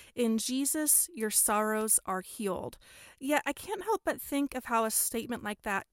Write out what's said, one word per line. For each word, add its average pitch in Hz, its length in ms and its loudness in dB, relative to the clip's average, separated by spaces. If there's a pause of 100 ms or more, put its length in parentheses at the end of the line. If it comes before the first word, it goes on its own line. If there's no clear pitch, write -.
(140)
"In 226 240 2
Jesus, 277 760 2
your 220 180 -4
sorrows 214 760 2
are 185 160 -2
healed." - 560 -6 (420)
Yet 285 280 2
I 294 60 -2
can't 381 300 -6
help 427 200 0
but - 180 -2
think 277 320 -2
of 254 120 -8
how 226 200 2
a 220 60 0
statement 233 520 -2
like 208 200 -6
that 196 300 -2